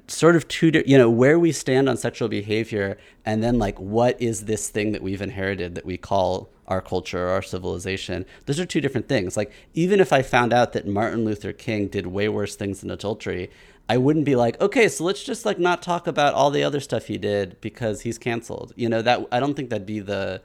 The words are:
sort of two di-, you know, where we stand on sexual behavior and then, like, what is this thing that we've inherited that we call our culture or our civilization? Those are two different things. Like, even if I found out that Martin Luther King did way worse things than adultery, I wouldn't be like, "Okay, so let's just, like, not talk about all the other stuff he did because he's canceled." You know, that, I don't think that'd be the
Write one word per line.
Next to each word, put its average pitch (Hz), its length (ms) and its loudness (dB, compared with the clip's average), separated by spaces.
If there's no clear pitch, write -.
sort 170 280 4
of 151 120 0
two - 220 2
di-, 156 160 4
you 135 100 8
know, 120 140 8
where 131 280 6
we 170 140 4
stand 135 360 2
on 120 100 0
sexual 120 300 -4
behavior 104 680 -2
and 110 160 0
then, 120 160 2
like, 101 200 0
what 113 420 0
is 113 260 -4
this 107 240 -4
thing 107 220 -2
that 101 100 -6
we've 95 180 -4
inherited 95 540 -4
that 82 100 -10
we 90 140 -6
call 92 500 -2
our 95 140 -2
culture 90 460 -4
or 90 40 0
our 95 120 -2
civilization? 90 800 -6
Those 143 120 -2
are 180 60 -2
two 175 160 -2
different 131 260 -2
things. 95 300 -2
Like, 107 160 -2
even 180 260 4
if 185 140 4
I 131 80 4
found 123 320 2
out 120 180 4
that - 140 -4
Martin 104 400 0
Luther 101 260 -4
King 104 360 -4
did 98 180 -4
way 101 240 -2
worse 104 260 -4
things 98 240 -6
than 95 100 -8
adultery, 92 600 -6
I 117 100 2
wouldn't 147 260 4
be 139 100 2
like, 120 260 2
"Okay, 202 280 4
so - 160 -4
let's 190 180 -2
just, 240 220 -8
like, 208 160 -2
not 175 220 0
talk 175 260 -4
about 143 260 2
all 143 160 4
the 143 140 0
other 143 160 -2
stuff 123 260 -4
he 104 120 -6
did 101 420 -2
because 107 400 -6
he's 117 180 -8
canceled." - 580 -8
You 117 120 -2
know, 113 140 0
that, 110 280 2
I 123 100 2
don't 139 140 -2
think 139 160 -8
that'd 101 160 -6
be 107 140 -6
the 98 440 -6